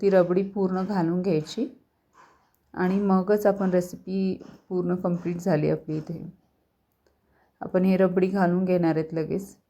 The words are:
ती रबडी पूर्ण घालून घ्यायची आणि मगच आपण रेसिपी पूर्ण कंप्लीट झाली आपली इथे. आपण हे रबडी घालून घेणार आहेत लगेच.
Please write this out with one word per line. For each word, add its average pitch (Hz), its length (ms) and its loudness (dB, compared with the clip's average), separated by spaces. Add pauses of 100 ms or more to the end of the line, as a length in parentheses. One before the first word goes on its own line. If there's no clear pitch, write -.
ती 196 80 4
रबडी 180 320 4
पूर्ण 185 420 -2
घालून 180 380 0
घ्यायची 190 580 -4 (920)
आणि 185 260 0
मगच 202 460 2
आपण 196 240 2
रेसिपी 185 720 -2 (260)
पूर्ण 180 260 -2
कंप्लीट 175 420 -4
झाली 151 340 0
आपली 156 260 -4
इथे. 156 360 -10 (1300)
आपण 185 240 0
हे 190 120 4
रबडी 185 300 2
घालून 185 380 2
घेणार 175 320 2
आहेत 160 180 -4
लगेच. 160 420 -6 (140)